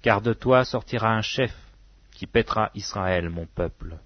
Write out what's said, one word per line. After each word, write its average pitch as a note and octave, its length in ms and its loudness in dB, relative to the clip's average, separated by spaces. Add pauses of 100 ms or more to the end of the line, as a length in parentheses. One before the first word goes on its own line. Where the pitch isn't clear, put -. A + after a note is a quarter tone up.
car G#2+ 200 4
de A2+ 120 0
toi B2+ 320 4
sortira A2+ 460 -2
un A2 100 0
chef - 340 -2 (560)
qui - 160 -12
paîtra A2 480 0
Israël, F#2 540 -2
mon E2+ 160 -6
peuple. E2 600 -6